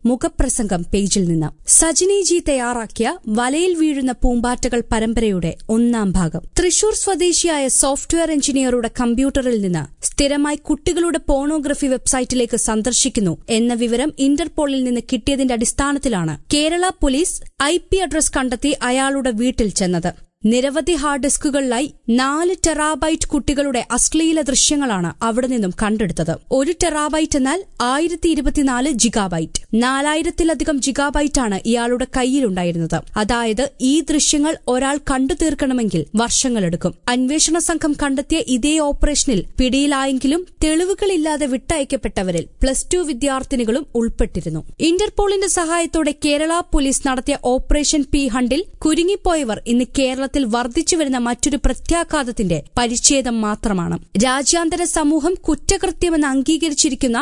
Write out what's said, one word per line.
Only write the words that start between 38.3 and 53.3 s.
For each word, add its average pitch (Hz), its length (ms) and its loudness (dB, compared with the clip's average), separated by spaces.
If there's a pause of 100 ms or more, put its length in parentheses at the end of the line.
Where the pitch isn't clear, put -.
ഇതേ 254 320 2
ഓപ്പറേഷനിൽ 285 640 0 (140)
പിടിയിലായെങ്കിലും 269 880 0 (140)
തെളിവുകളില്ലാതെ 320 840 0
വിട്ടയക്കപ്പെട്ടവരിൽ 240 1000 -2 (120)
പ്ലസ് 262 280 0
ടു 359 160 2
വിദ്യാർത്ഥിനികളും 262 920 -2
ഉൾപ്പെട്ടിരുന്നു. 175 680 -2 (180)
ഇന്റർപോളിന്റെ 392 680 2
സഹായത്തോടെ 330 680 0
കേരള 302 340 0 (140)
പോലീസ് 269 400 2
നടത്തിയ 262 380 -2
ഓപ്പറേഷൻ 269 600 2
പി 285 220 0
ഹണ്ടിൽ 254 360 0 (160)
കുരുങ്ങിപ്പോയവർ 320 880 0
ഇന്ന് 240 260 2
കേരളത്തിൽ 262 320 0 (220)
വർദ്ധിച്ചുവരുന്ന 254 720 0
മറ്റൊരു 240 400 -2
പ്രത്യാഘാതത്തിന്റെ 247 960 0 (160)
പരിച്ഛേദം 247 680 0